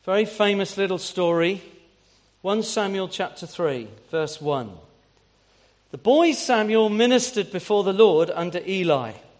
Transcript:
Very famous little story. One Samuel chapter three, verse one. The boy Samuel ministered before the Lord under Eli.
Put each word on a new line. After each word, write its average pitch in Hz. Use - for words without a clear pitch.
Very 208
famous 202
little 185
story. 170
One 208
Samuel 196
chapter -
three, 135
verse 156
one. 131
The 131
boy 311
Samuel 220
ministered 233
before 202
the 190
Lord 180
under 170
Eli. 160